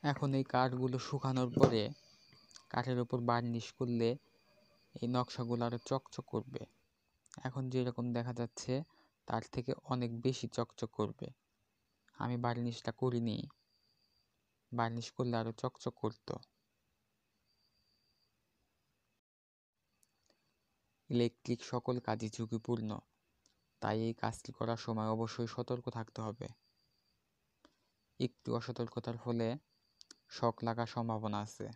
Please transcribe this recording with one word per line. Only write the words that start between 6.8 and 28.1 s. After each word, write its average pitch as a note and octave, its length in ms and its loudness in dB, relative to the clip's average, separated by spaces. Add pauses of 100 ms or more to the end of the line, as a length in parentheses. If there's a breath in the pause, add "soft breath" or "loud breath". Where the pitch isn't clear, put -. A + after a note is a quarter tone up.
এখন C3 260 -4
যেরকম B2 440 0
দেখা A#2+ 200 -2
যাচ্ছে, A#2 400 -4 (540 soft breath)
তার A2+ 240 0
থেকে A#2+ 200 -2 (120)
অনেক B2 280 0 (100)
বেশি C3 260 0
চকচক - 420 -4
করবে। - 380 -2 (920)
আমি A#2+ 200 0
বার্নিশটা A#2+ 540 0
করিনি, A#2 460 2 (1300)
বার্নিশ A#2 400 0
করলে B2 260 0
আরও A2+ 140 0
চকচক - 420 -4
করত। - 340 -4 (4000)
ইলেকট্রিক A#2+ 540 2
সকল B2 360 0
কাজই A2+ 300 0
ঝুঁকিপূর্ণ, A2+ 600 -2 (920)
তাই G#2+ 180 2
এই A2+ 140 2
কাজটি - 380 -2
করার A#2 260 0
সময় A2 320 0
অবশ্যই A2+ 380 0
সতর্ক B2 420 -4
থাকতে A2+ 320 -6
হবে। A2 260 -4 (1700)